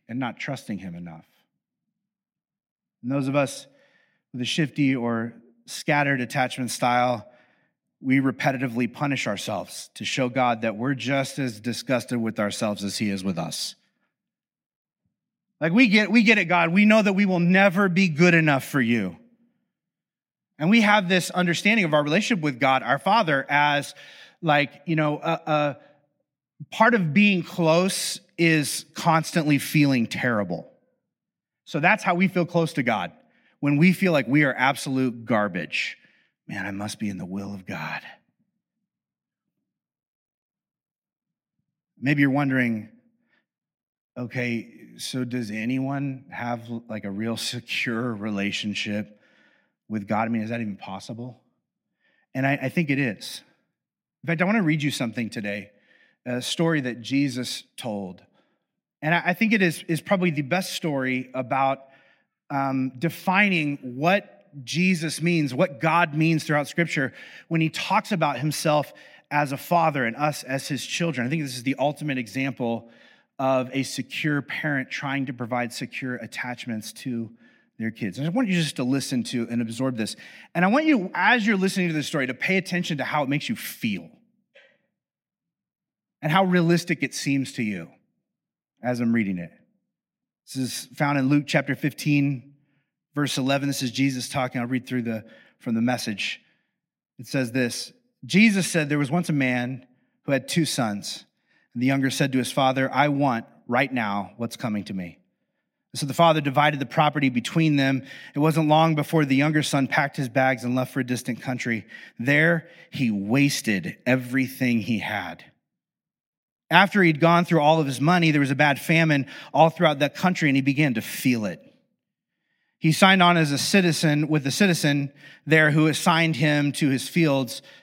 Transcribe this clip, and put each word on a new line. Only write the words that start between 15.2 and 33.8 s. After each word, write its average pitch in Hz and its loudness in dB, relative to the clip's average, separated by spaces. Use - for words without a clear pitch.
Like, 165 0
we 247 6
get, 202 4
we 233 6
get 214 6
it, 190 2
God. 170 2
We 202 6
know 214 6
that 202 2
we 196 2
will 185 2
never 190 4
be 180 2
good 170 6
enough 156 4
for - -2
you. 113 0
And 156 2
we 226 6
have 208 4
this 180 2
understanding 180 0
of 151 2
our 147 4
relationship 175 0
with 135 -2
God, 131 2
our 127 0
Father, 160 2
as, 143 2
like, 147 2
you 165 0
know, 151 0
a, 160 -4
a 151 0
part 233 4
of 180 2
being 196 4
close 170 0
is 160 2
constantly 160 2
feeling 139 4
terrible. 101 -4
So - -6
that's 190 2
how 190 2
we 180 2
feel 175 0
close 165 0
to 143 -2
God, 104 -2
when 143 2
we 175 6